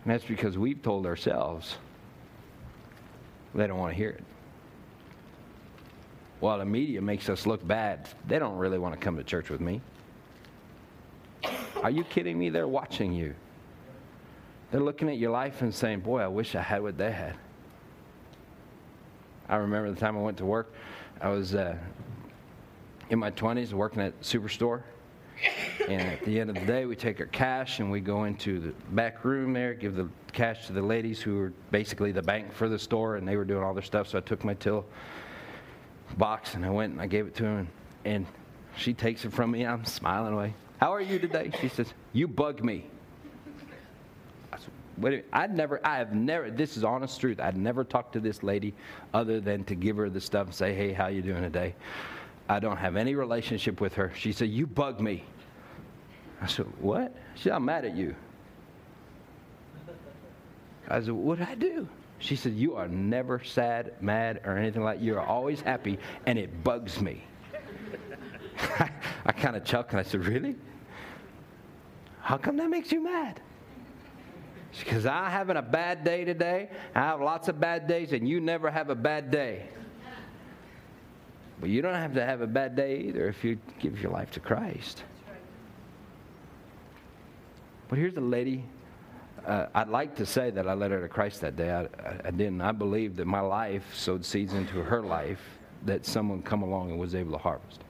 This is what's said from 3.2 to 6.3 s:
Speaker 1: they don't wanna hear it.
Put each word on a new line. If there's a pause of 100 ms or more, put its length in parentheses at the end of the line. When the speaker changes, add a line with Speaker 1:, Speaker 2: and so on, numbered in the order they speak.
Speaker 1:
they
don't
wanna
hear
it. (2250)